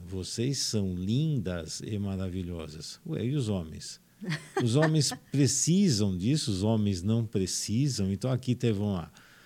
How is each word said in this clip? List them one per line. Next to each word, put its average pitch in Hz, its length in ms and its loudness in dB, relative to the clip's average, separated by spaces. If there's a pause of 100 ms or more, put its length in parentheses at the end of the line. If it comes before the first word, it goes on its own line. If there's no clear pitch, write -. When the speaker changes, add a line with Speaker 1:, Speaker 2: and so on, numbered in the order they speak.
Speaker 1:
Vocês 104 520 -4
são 98 360 0
lindas 95 880 -2
e 110 140 -4
maravilhosas. 87 1080 -6
Ué, 160 200 -4
e 131 80 0
os 127 140 0
homens? 85 520 -4 (600)
Os 117 140 4
homens 156 360 4 (100)
Speaker 2:
<laughs> - 100 -20
Speaker 1:
precisam 135 840 4
disso, 120 340 0
os 95 120 0
homens 104 400 2
não 110 240 2
precisam. 101 840 0
Então 127 180 -2
aqui 123 240 0
teve 110 240 2
uma, 98 320 -2 (340)